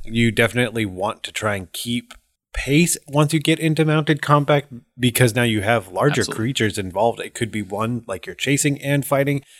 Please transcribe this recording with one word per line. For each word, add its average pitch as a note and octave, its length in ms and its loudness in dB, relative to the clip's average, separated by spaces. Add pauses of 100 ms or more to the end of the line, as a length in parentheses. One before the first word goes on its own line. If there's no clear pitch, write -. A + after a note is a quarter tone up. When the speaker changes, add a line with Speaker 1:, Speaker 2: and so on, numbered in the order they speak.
Speaker 1:
You A#2 260 2
definitely A2+ 560 0
want F#2+ 380 -6
to - 80 -14
try G#2+ 240 -4
and F#2 160 -10
keep A#2+ 420 -6 (400)
pace D#3+ 420 2 (120)
once D3 240 2
you D#3+ 80 2
get D#3+ 180 2
into D#3 260 2
mounted D#3 380 2
combat, D3 440 2 (340)
because A#2+ 340 2
now B2 80 2
you A2 200 2
have A2 280 0
larger A2 300 2
Speaker 2:
Absolutely. - 160 -2
Speaker 1:
creatures A2 420 0
involved. G2+ 400 0
It - 160 -10
could A2+ 160 -4
be G#2+ 120 -4
one, G#2+ 440 -4
like, F#2+ 200 -8
you're - 100 -12
chasing C#3+ 460 0
and C#3 220 0
fighting. C#3 380 0 (180)